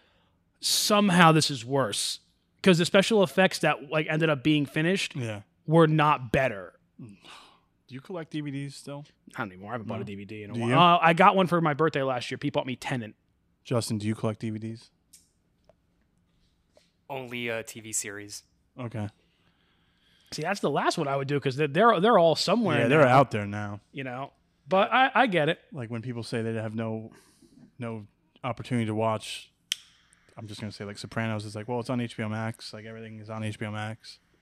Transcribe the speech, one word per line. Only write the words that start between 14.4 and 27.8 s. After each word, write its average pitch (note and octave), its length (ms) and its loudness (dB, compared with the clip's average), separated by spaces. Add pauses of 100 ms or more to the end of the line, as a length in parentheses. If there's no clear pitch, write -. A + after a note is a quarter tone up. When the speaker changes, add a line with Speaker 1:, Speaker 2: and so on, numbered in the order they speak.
Speaker 2:
D A2+ 100 -6
V G#2+ 80 -8
Ds? A2 320 -14 (2250)
Speaker 3:
Only B2 400 -8
a A2+ 140 -4
T A2+ 180 -16
V A2 120 -14
series. G#2 500 -10 (360)
Speaker 2:
Okay. A2 300 -8 (1200)
Speaker 1:
See, D3+ 100 -10
that's F#3+ 180 -4
the E3 100 0
last G#3 280 0
one D3+ 80 -2
I C#3 100 -2
would C#3 120 -4
do D3 100 0
'cause C3 180 -2
they're, D3+ 120 0
they're, F#3 320 4
they're G#3+ 180 4
all E3 160 6
somewhere F3 460 0
Speaker 2:
Yeah, C3+ 80 2
they're D3 160 8
Speaker 1:
now, B2 140 6
Speaker 2:
out C#3 120 4
there G#2 160 -4
now. G#2 340 -8 (120)
Speaker 1:
you C#3 100 -12
know? C3 300 -12 (360)
But F#3+ 240 2
I, C4 220 4
I B3 140 6
get D#3+ 200 2
it. F3 120 -2 (120)
Speaker 2:
Like, A#2 180 -8
when A#2 120 -6
people A#2 220 -8
say A#2 180 -4
they A2+ 120 -4
have A2 200 -6
no, A2 380 -6 (680)
no A2+ 280 -10 (360)